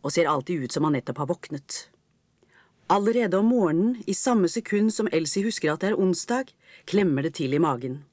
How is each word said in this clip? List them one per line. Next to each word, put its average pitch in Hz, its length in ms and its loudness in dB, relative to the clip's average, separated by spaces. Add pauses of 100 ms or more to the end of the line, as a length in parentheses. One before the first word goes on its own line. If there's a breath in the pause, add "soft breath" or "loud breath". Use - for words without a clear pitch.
og 143 80 -4
ser 170 160 2
alltid 147 380 -2
ut - 100 -6
som 151 80 0
han 151 140 2
nettopp 147 260 -6
har 135 80 -2
våknet. - 460 -10 (1120 soft breath)
Allerede 202 480 2
om 220 80 4
morgenen, 214 480 2 (120)
i 196 80 -2
samme 220 360 2
sekund 214 440 0
som 220 160 -2
Elsie 165 360 -2
husker 165 240 -2
at 160 120 -4
det 208 100 0
er - 100 0
onsdag, 240 480 -2 (360 loud breath)
klemmer 170 360 2
det 156 160 -6
til 139 160 0
i 147 80 2
magen. 131 380 -2 (120)